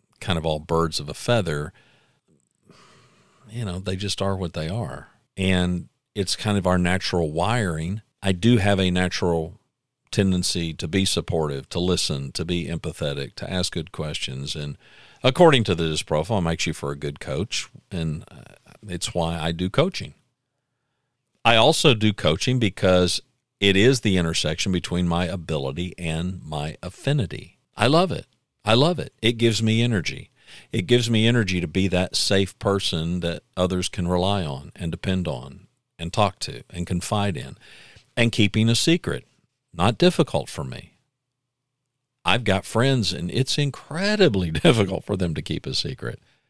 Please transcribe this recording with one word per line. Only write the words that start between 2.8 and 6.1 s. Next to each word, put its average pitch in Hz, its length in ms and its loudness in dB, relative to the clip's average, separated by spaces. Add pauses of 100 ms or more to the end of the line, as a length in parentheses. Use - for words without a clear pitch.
You 117 140 -6
know, 92 140 -4
they 95 180 -4
just 98 240 -4
are 98 160 0
what 90 160 -4
they 80 160 -6
are. 80 400 -8 (280)
And 90 520 0 (260)